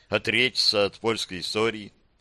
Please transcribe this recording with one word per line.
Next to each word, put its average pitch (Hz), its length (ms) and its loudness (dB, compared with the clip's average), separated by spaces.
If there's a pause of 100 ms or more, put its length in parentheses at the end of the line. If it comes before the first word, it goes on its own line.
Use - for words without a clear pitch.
отречься 110 760 2
от 92 140 -4
польской 101 420 -4
истории 110 520 -2 (280)